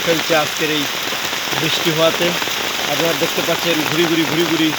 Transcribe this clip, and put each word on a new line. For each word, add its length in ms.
ফেলছে 300
আজকের 340
এই 60
বৃষ্টি 360
হওয়াতে। 300
আপনারা 220
দেখতে 240
পাচ্ছেন, 300
ঘুরি 200
ঘুরি, 220
ঘুরি 200
ঘুরি 280